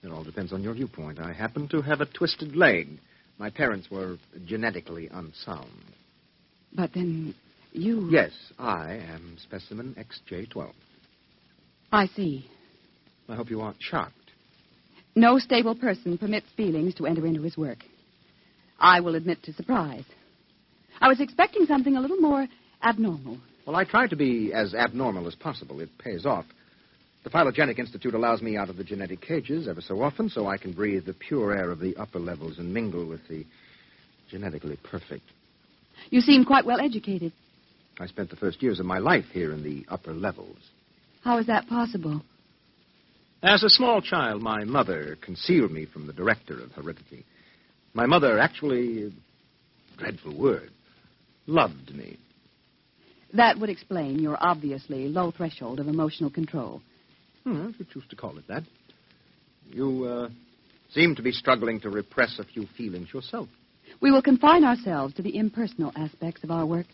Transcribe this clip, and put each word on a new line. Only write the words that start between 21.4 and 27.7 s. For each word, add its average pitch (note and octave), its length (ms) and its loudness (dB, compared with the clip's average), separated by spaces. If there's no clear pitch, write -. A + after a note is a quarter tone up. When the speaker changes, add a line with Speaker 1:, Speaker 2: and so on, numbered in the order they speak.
Speaker 2:
something C#4 300 4
a B3+ 40 0
little D#4+ 200 0
more C#4 260 4
abnormal. E3+ 560 0
Speaker 1:
Well, D3+ 100 -2
I F#3 80 4
try A3+ 240 4
to F3+ 80 -2
be A#2+ 360 2
as G2+ 220 0
abnormal A2+ 540 0
as E2 80 -10
possible. C#2+ 440 -10
It E2 180 -10
pays G2 280 -8
off. G2+ 200 -2
The - 80 -12
Phylogenetic C#3+ 480 2